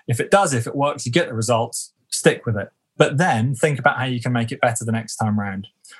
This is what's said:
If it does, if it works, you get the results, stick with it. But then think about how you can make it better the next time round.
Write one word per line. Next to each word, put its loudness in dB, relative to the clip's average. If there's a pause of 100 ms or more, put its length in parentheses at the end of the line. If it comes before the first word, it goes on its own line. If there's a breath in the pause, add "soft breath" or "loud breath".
If 0
it -2
does, 6
if -2
it -8
works, -2
you -4
get 2
the -10
results, -2 (160)
stick 2
with -2
it. -8 (260)
But 2
then 2
think 0
about 0
how -2
you -4
can -2
make -2
it -8
better 0
the -2
next -6
time 0
round. -6 (320 loud breath)